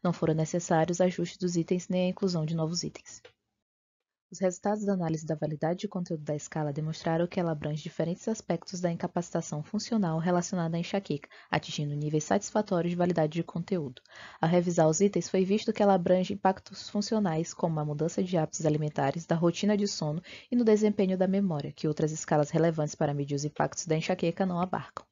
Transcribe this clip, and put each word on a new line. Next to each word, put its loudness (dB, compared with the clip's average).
Não 0
foram 2
necessários 2
ajustes 0
dos -2
itens -2
nem 0
a 2
inclusão -2
de -2
novos -2
itens. -12
Os -10
resultados 0
da 2
análise 0
da -2
validade -2
de -6
conteúdo -4
da -4
escala -4
demonstraram -2
que -2
ela 0
abrange -4
diferentes -4
aspectos -4
da 0
incapacitação -4
funcional -2
relacionada 0
à 0
enxaqueca, -4
atingindo -2
níveis 0
satisfatórios 0
de -2
validade 2
de -2
conteúdo. -6
Ao 0
revisar 4
os 4
itens, 2
foi 2
visto 0
que 0
ela 6
abrange 2
impactos -2
funcionais, 0
como 0
a -2
mudança -2
de 0
hábitos 0
alimentares, 0
da 0
rotina 2
de 0
sono -4
e -2
no 4
desempenho 4
da 4
memória, 0
que -2
outras 2
escalas 0
relevantes 2
para 0
medir -2
os -2
impactos -2
da 2
enxaqueca 0
não -2
abarcam. -6